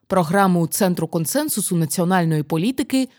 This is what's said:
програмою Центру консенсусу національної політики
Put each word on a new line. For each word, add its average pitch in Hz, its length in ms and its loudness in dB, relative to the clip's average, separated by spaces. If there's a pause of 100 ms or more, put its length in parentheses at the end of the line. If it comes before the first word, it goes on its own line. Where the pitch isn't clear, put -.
програмою 180 600 2
Центру 180 400 0
консенсусу 190 680 -2
національної 165 680 0
політики 254 760 -2